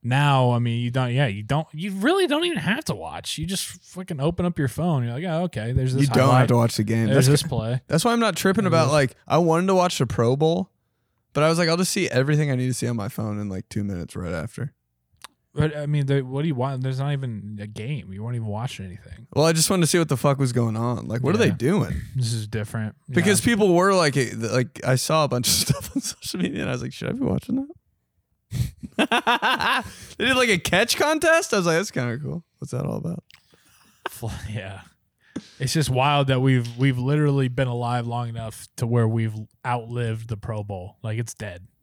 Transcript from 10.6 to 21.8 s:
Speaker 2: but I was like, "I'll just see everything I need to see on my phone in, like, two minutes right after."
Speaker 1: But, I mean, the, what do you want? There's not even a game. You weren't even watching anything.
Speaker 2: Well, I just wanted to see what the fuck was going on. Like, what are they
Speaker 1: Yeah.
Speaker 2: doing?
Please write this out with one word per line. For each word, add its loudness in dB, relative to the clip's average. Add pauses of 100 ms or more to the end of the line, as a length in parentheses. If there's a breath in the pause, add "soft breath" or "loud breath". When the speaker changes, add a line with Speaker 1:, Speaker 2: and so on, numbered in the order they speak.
Speaker 2:
but 2
I 4
was 2
like, 2
"I'll 2
just 0
see 0
everything 2
I 0
need 0
to -2
see -4
on -2
my -4
phone -6
in, -6
like, -8
two -4
minutes -6
right -6
after." -8 (800)
Speaker 1:
But, 0
I -6
mean, 0
the, 2
what -6
do -2
you -2
want? -4
There's -4
not -2
even -8
a -10
game. -10
You -10
weren't -6
even -6
watching -6
anything. -16
Speaker 2:
Well, 4
I 4
just 2
wanted 4
to 4
see 2
what 2
the 0
fuck 2
was 0
going 0
on. -4
Like, -4
what 2
are 2
they 4
Speaker 1:
Yeah. 4
Speaker 2:
doing? 0 (200)